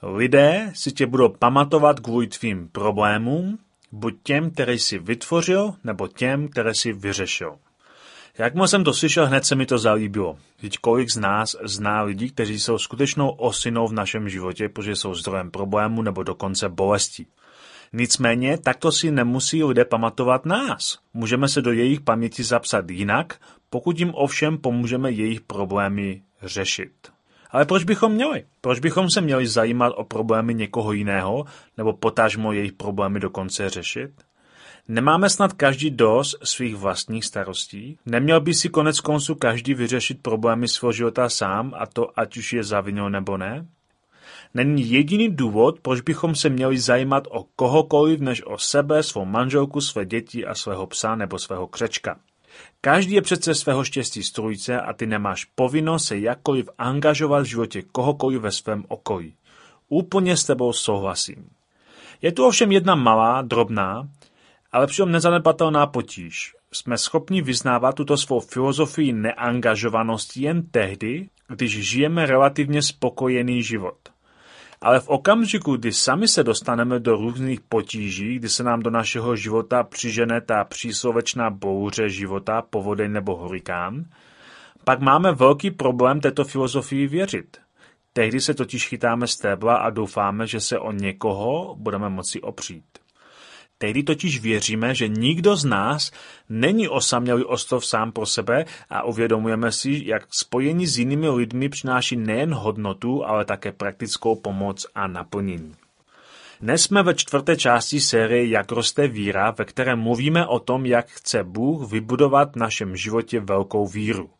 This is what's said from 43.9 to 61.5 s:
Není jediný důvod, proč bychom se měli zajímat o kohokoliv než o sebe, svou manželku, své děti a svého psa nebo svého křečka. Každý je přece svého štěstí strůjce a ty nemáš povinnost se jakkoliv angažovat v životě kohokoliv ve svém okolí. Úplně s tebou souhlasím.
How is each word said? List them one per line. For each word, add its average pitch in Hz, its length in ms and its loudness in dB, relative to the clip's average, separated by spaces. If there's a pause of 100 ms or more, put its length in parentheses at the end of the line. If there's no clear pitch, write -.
Není 131 380 2
jediný 165 380 4
důvod, 135 500 2
proč 127 220 -2
bychom 160 340 -2
se 147 140 2
měli 131 280 2
zajímat 131 520 2
o - 160 -8 (100)
kohokoliv 151 640 4
než 127 260 -2
o 104 120 -8
sebe, 147 460 2
svou 101 220 -4
manželku, 135 560 0
své 110 240 -4
děti 113 400 -6
a 101 100 -8
svého 95 320 -6
psa 110 280 -2
nebo 98 240 -6
svého 92 280 -8
křečka. - 520 -6 (640)
Každý 180 320 2
je 202 80 6
přece 170 340 0
svého 139 280 0
štěstí 120 400 -6
strůjce 110 580 -4
a 110 120 -6
ty - 120 -6
nemáš 101 400 -2
povinnost 156 600 0
se 101 140 -4
jakkoliv 123 580 0
angažovat 143 640 2
v 123 80 -2
životě 113 320 -4 (100)
kohokoliv 131 500 0
ve 107 100 -4
svém 104 360 -6
okolí. 90 460 -6 (560)
Úplně 180 480 2
s 143 60 0
tebou 123 300 2
souhlasím. 95 760 -4 (720)